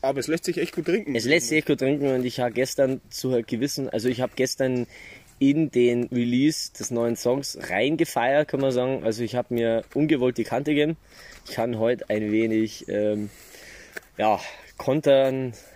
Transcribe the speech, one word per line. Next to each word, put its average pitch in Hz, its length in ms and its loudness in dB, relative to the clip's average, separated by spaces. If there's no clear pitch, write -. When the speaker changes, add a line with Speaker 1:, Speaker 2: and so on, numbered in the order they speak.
Speaker 1:
Aber 135 180 0
es 120 80 -4
lässt 160 160 -2
sich 175 140 -4
echt - 180 -4
gut 170 100 -4
trinken. 175 300 -2
Speaker 2:
Es 113 100 0
lässt 143 220 2
sich 156 120 2
echt - 80 -2
gut 143 120 2
trinken 139 280 0
und 127 180 0
ich 127 140 -4
habe 123 120 0
gestern 131 580 0
zu 127 380 0
gewissen, 131 420 -2
also 113 200 -2
ich 123 120 -2
habe 127 140 -4
gestern 127 500 0
in 143 320 4
den 120 340 4
Release 123 720 0
des - 140 -8
neuen 117 240 0
Songs 131 420 -2
reingefeiert, 139 800 2
kann 139 100 -2
man 135 120 2
sagen. 127 320 0
Also 113 200 0
ich 113 120 -6
habe 123 180 -2
mir 113 300 0
ungewollt 139 440 2
die 113 60 -2
Kante 139 280 -2
gegeben. 151 260 0
Ich - 80 -14
kann 117 240 -2
heute 117 300 0
ein 107 220 -2
wenig, 110 580 0
ähm, 104 400 -2
ja, 104 220 2
Kontern, 135 760 2